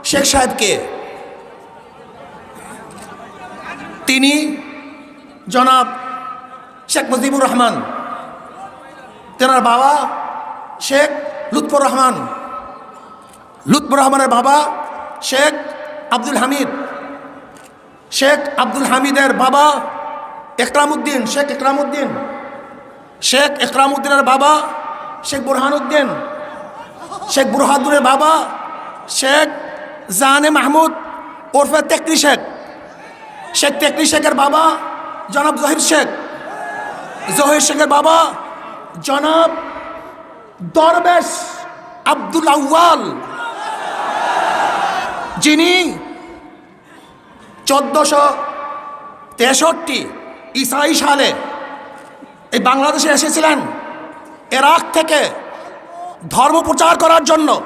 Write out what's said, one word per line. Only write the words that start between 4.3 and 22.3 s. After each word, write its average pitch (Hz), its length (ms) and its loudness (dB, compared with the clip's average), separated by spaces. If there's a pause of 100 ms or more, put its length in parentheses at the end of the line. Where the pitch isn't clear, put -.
জনাব 254 380 4 (1000)
শেখ - 220 -2
মুজিবুর 262 340 0
রহমান, 240 380 2 (1600)
তেনার 254 240 4
বাবা 262 460 4 (720)
শেখ 294 300 2 (440)
লুৎফর 285 300 2
রহমান, 254 440 2 (1400)
লুৎফর 277 300 2
রহমানের 269 300 4
বাবা 262 360 4 (580)
শেখ 294 320 2 (580)
আব্দুল 247 260 -2
হামিদ, 269 300 0 (1400)
শেখ 285 480 0
আব্দুল 254 240 -2
হামিদের 269 500 2
বাবা 285 400 4 (840)
একরামউদ্দিন, 285 680 0
শেখ 277 240 -2
একরামউদ্দিন, 277 580 -2 (1120)